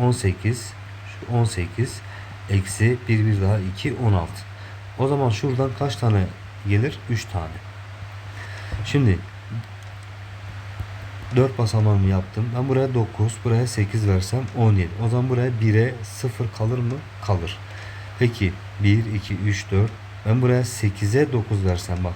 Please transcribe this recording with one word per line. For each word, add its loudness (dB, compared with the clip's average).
on 4
sekiz, 0
şu -10
on 4
sekiz -2
eksi 2
bir, 4
bir 4
daha 4
iki, -4
on 6
altı. 0
O 2
zaman 2
şuradan 0
kaç 0
tane 4
gelir? 2
Üç 0
tane. -6
Şimdi 4
dört 4
basamağımı 4
yaptım. 0
Ben -2
buraya 2
dokuz, 0
buraya 2
sekiz 0
versem 2
on 6
yedi. 4
O 2
zaman 2
buraya 2
bire 6
sıfır -4
kalır 0
mı? 0
Kalır. 0
Peki 2
bir, 6
iki, -4
üç, 0
dört. 4
Ben 4
buraya 4
sekize 2
dokuz 2
versem 0
bak -2